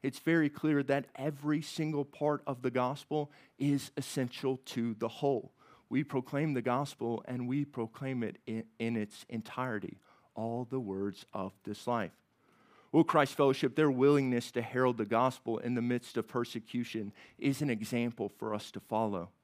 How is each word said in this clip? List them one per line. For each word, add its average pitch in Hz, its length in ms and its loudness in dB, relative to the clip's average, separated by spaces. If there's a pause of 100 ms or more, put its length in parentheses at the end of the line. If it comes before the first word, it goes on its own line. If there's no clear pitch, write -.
It's 135 180 -4
very 160 300 4
clear 147 340 2
that 143 320 0
every 147 460 -2
single 151 440 -2
part 147 420 -2
of 123 140 -6
the 127 100 0
gospel 139 600 -2 (260)
is 143 400 0
essential 131 600 -2
to 117 360 -4
the 110 160 -4
whole. - 440 -2 (340)
We 147 160 0
proclaim 143 500 -2
the 123 80 0
gospel, 120 680 -2
and 123 200 -4
we 143 160 0
proclaim 131 600 -4
it - 220 -6
in, 113 200 -6 (140)
in 117 180 0
its 104 320 -6
entirety, 117 680 -6 (340)
all 117 320 -4
the 131 140 -4
words 98 520 -4
of 95 220 -6 (100)
this - 240 -8
life. 113 240 0 (800)
Well, 156 120 8
Christ 147 320 4
Fellowship, 135 400 4
their 151 160 6
willingness 131 600 4
to 120 100 -2
herald 123 360 2
the 110 80 0
gospel 117 540 2
in 120 160 -2
the 120 60 0
midst 120 360 0
of 110 100 -2
persecution 117 840 -4 (240)
is 139 240 0
an 147 80 0
example 113 600 -2
for 110 240 -6
us 104 180 -6
to 101 80 -10
follow. 104 520 -2 (120)